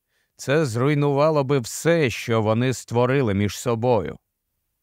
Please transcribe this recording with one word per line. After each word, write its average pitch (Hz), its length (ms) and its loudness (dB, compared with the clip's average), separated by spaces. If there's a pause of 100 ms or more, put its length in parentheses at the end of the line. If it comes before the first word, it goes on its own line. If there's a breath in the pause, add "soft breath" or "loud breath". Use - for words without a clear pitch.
(360)
Це 147 300 0
зруйнувало 143 760 2
би 139 140 0
все, 156 520 0
що 113 320 -2
вони 113 300 0
створили 123 640 0
між 101 240 -2
собою. 117 600 -2 (640)